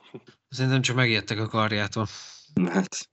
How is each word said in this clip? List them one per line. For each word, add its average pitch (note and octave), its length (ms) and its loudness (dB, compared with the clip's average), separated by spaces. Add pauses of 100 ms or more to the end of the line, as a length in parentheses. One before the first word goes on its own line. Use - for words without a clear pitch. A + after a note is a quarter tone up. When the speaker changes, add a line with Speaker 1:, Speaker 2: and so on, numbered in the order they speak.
(500)
Speaker 1:
Szerintem C3 320 2
csak B2 140 -2
megijedtek A2+ 440 2
a A2 80 -2
karjától. G#2+ 580 0 (600)
Speaker 2:
Hát. F#3 480 -2